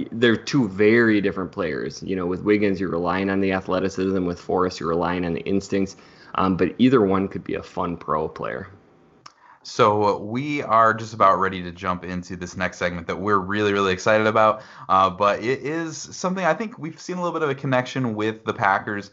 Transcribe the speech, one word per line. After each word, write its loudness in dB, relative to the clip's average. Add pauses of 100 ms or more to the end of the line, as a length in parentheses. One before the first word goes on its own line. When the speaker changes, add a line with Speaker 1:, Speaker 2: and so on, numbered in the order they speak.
(120)
Speaker 1:
they're 4
two 0
very 4
different -2
players. -6
You -4
know, -2
with -4
Wiggins, 2
you're -2
relying 0
on 2
the 2
athleticism. 0
With -4
Forrest, -2
you're -4
relying 0
on -2
the -4
instincts. -2 (400)
Um, 2
but 0
either 6
one 2
could -8
be -8
a -8
fun -6
pro -4
player. -10 (960)
Speaker 2:
So 2
we -6
are 4
just -8
about 4
ready -2
to -8
jump -4
into -8
this -10
next -4
segment -4
that -4
we're 2
really, 0
really 2
excited 4
about. 4 (260)
Uh, 4
but 0
it -2
is -6
something -6
I 4
think -10
we've -10
seen -10
a -6
little -4
bit -2
of 0
a -2
connection -2
with -4
the -2
Packers 0